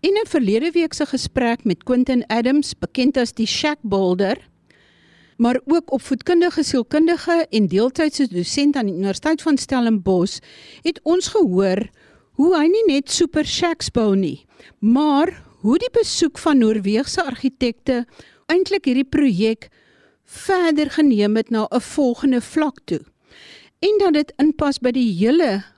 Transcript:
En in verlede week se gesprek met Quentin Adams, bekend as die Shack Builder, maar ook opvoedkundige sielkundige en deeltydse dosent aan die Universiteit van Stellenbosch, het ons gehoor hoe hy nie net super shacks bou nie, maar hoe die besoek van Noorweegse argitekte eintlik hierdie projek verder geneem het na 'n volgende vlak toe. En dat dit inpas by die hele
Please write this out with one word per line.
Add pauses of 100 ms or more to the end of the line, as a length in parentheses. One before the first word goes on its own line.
En
in
verlede
week
se
gesprek
met
Quentin
Adams,
bekend
as
die
Shack
Builder, (1000)
maar
ook
opvoedkundige
sielkundige
en
deeltydse
dosent
aan
die
Universiteit
van
Stellenbosch, (440)
het
ons
gehoor (480)
hoe
hy
nie
net
super
shacks
bou
nie, (340)
maar (220)
hoe
die
besoek
van
Noorweegse
argitekte (400)
eintlik
hierdie
projek (520)
verder
geneem
het
na
'n
volgende
vlak
toe. (760)
En
dat
dit
inpas
by
die
hele (140)